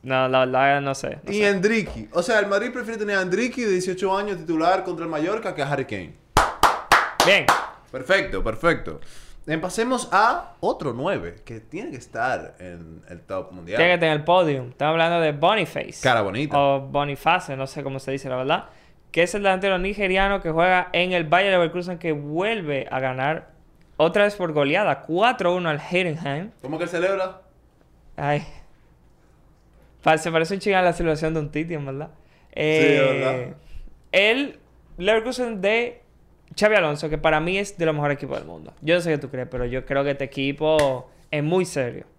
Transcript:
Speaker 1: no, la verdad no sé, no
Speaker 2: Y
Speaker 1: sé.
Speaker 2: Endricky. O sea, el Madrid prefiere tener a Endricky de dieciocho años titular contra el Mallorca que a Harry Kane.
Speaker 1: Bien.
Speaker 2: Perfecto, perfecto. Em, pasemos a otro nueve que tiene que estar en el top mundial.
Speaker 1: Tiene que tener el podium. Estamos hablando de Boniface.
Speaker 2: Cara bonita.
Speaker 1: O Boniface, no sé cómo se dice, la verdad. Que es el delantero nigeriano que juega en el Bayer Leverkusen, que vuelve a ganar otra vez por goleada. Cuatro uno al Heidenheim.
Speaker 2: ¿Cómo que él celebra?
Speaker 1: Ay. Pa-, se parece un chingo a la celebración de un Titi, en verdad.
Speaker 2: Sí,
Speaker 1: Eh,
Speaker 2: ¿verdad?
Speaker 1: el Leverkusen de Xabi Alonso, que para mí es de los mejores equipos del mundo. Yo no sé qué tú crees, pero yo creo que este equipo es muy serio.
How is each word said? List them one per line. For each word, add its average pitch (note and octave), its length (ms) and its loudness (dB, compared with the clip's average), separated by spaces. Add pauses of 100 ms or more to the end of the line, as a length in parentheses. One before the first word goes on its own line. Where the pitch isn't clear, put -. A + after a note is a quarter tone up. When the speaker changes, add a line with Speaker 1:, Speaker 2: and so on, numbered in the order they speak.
Speaker 1:
no, C3 260 0
la C3 160 4
verdad C#3 360 4
no C#3 140 -2
sé, - 280 -8
no - 80 -8
Speaker 2:
Y G3+ 80 -2
Speaker 1:
sé. G#3 100 4
Speaker 2:
Endricky. F#3+ 640 0
O E3+ 100 2
sea, A3 160 2
el G3+ 80 0
Madrid G#3 240 0
prefiere A3+ 260 -8
tener G3+ 200 -2
a F#3+ 40 2
Endricky A#3 420 -2
de G#3 80 0
dieciocho F#3 460 0
años G3+ 200 -4
titular E3 480 0
contra E3 200 -6
el E3 60 -6
Mallorca F#3 420 -2
que D3+ 80 -6
a C3+ 100 -2
Harry C3+ 140 -2
Kane. F#2 300 -10 (1080)
Speaker 1:
Bien. F3 200 4 (460)
Speaker 2:
Perfecto, C#3 520 0
perfecto. A2 560 -2 (480)
Em, D#3+ 140 -2
pasemos A#3 500 -2
a A#3 480 2
otro E3+ 340 -2
nueve B2 420 -4 (100)
que A2+ 140 -14
tiene G#3 320 -12
que C3 60 -12
estar A2+ 600 -6
en E2+ 500 -16
el F2 120 -16
top F#2+ 300 -8
mundial. F2+ 260 -6
Speaker 1:
Tiene E3+ 160 4
que F3 60 2
tener D#3+ 180 2
el D3 60 -4
podium. D3+ 460 2
Estamos D3 240 -2
hablando E3 280 2
de D#3 120 2
Boniface. E3+ 680 0
Speaker 2:
Cara A#2+ 200 4
bonita. C3 360 0
Speaker 1:
O C#3 240 4
Boniface, C#3+ 760 -2
no C3+ 120 -6
sé C#3+ 160 -10
cómo C3+ 160 -6
se C3+ 120 -8
dice, C#3 160 -6
la B2+ 100 -4
verdad. C#3+ 280 0 (460)
Que D#3+ 120 2
es F3 120 0
el G3+ 80 -4
delantero F#3+ 340 2
nigeriano G3 640 0
que E3 80 -4
juega F3+ 440 4
en F3+ 200 2
el E3+ 120 0
Bayer F#3 260 4
Leverkusen, F3 480 0
que E3 120 -2
vuelve D3+ 800 -2
a C3 100 -2
ganar C3 520 -2 (460)
otra F3+ 260 4
vez G3+ 120 2
por F3 160 -2
goleada. D3+ 520 2
Cuatro F3+ 520 2
uno F3 140 -2
al D3 100 -2 (120)
Heidenheim. E3+ 580 -2 (140)
Speaker 2:
¿Cómo D3+ 160 -8
que F3 60 -2
él - 40 -8
celebra? F#3 520 -2 (760)
Speaker 1:
Ay. D3 260 -2 (1600)
Pa-, D#3 160 4
se E3 140 -4
parece E3 220 0
un G3 60 -4
chingo G3 180 2
a F#3 40 6
la F3 120 4
celebración D#3+ 400 0
de D#3+ 60 -2
un D3+ 120 -6
Titi, E3 220 -4
en D3 120 -8
verdad. C#3 240 -10 (400)
Speaker 2:
Sí, - 40 -20
Speaker 1:
Eh, C#3+ 640 4
Speaker 2:
¿verdad? C3 360 -2 (560)
Speaker 1:
el A3+ 480 2 (380)
Leverkusen A3+ 640 0
de A3+ 400 0 (560)
Xabi G#3+ 180 4
Alonso, D3+ 340 2
que D3+ 80 -2
para D#3 220 4
mí F3 180 -2
es G3+ 200 -6
de E3+ 80 0
los D#3 100 2
mejores D3 220 0
equipos C3+ 200 -6
del - 100 -10
mundo. D#2+ 340 -16
Yo D#3+ 140 4
no F3+ 60 2
sé E3 100 -2
qué D3+ 60 2
tú C3 120 -8
crees, B2+ 200 -8
pero B2 160 -4
yo B2+ 200 -4
creo C#3 180 0
que C#3+ 80 0
este C#3 140 -4
equipo C#3 840 0 (220)
es D3 120 -2
muy F3 220 2
serio. C3+ 400 -6 (140)